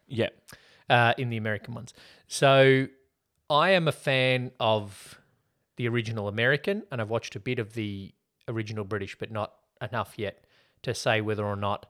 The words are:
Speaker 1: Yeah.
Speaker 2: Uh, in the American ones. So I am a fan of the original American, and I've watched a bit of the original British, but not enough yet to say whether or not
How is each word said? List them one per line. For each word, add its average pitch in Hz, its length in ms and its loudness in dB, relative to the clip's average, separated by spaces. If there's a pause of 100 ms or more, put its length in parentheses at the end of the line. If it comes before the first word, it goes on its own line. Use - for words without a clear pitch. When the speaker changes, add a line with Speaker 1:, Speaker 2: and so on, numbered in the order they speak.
Speaker 1:
Yeah. 113 200 -2 (640)
Speaker 2:
Uh, 120 280 4
in 123 120 -4
the 117 60 -6
American 110 380 -6
ones. 117 200 -14 (320)
So 135 600 6 (640)
I 156 220 4
am 175 180 4
a 147 40 -2
fan 127 580 0 (100)
of 107 600 -2 (560)
the 120 120 -2
original 113 400 -2
American, 143 640 0
and 123 100 -6
I've 104 100 -4
watched - 260 -4
a 98 40 -12
bit 123 180 -4
of 110 160 -6
the 101 380 -8 (360)
original 110 360 -6
British, 98 340 -8
but 107 120 -10
not 107 240 -8 (260)
enough 107 380 -6
yet 98 260 -8 (380)
to 120 120 -4
say 113 260 0
whether 104 240 -2
or 104 120 -2
not 101 340 -4